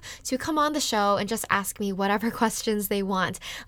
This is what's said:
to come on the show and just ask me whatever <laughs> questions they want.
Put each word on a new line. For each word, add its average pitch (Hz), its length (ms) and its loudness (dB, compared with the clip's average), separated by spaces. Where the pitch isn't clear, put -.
to 254 120 0
come 311 220 0
on 302 160 2
the 302 40 0
show 202 380 2
and 202 120 0
just 220 200 -4
ask - 320 0
me 202 100 0
whatever 202 400 2
<laughs> 226 120 -2
questions 208 460 0
they 202 140 0
want. 190 380 0